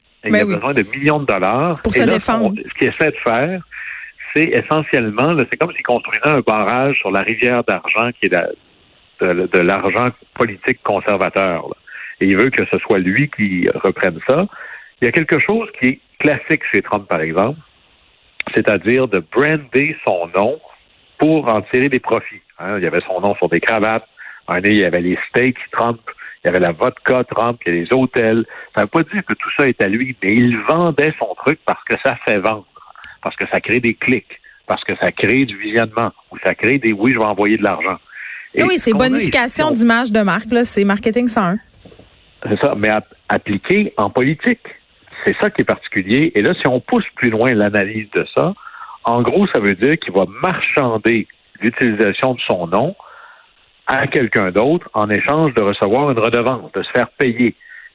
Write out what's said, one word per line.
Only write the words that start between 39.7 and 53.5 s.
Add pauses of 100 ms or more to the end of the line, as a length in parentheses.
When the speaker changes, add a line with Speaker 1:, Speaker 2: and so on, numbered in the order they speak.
Speaker 1:
ici,
on
Speaker 2:
d'image
de
marque,
là,
c'est
marketing
cent
un. (920)
Speaker 1:
C'est
ça,
mais
app-, (140)
appliqué
en
politique. (680)
C'est
ça
qui
est
particulier.
Et
là,
si
on
pousse (100)
plus
loin
l'analyse
de (100)
ça, (520)
en
gros,
ça
veut
dire
qu'il
va (180)
marchander (320)
l'utilisation
de
son
nom (880)